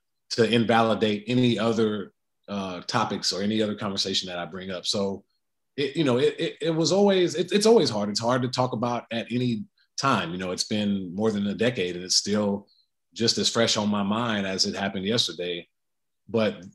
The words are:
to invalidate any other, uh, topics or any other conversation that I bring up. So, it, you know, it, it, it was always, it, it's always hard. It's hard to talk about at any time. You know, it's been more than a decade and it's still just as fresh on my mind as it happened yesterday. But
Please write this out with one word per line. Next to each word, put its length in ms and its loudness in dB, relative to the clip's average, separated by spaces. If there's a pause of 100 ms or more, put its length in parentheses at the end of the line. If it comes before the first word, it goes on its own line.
(320)
to 120 2
invalidate 840 2
any 300 4
other, 540 0 (380)
uh, 320 -6
topics 520 -2
or 80 -4
any 220 0
other 120 -2
conversation 540 -4
that 80 -8
I 80 -6
bring 240 -12
up. 160 -8
So, 380 -2 (520)
it, 200 -4
you 80 0
know, 140 4
it, 200 2
it, 240 -4
it 140 -2
was 160 0
always, 420 4
it, 180 -4
it's 140 2
always 240 6
hard. 200 -2
It's 100 -4
hard 240 2
to 40 -2
talk 260 0
about 380 -2
at 200 -4
any 320 0 (360)
time. 320 2
You 60 -6
know, 140 -4
it's 140 -4
been 500 0
more 160 2
than 160 0
a 80 -2
decade 400 0
and 100 -8
it's 100 0
still 520 0 (460)
just 240 0
as 120 2
fresh 280 2
on 120 0
my 140 0
mind 420 -2
as 200 -2
it 100 -4
happened 300 -4
yesterday. 640 -2 (600)
But 460 0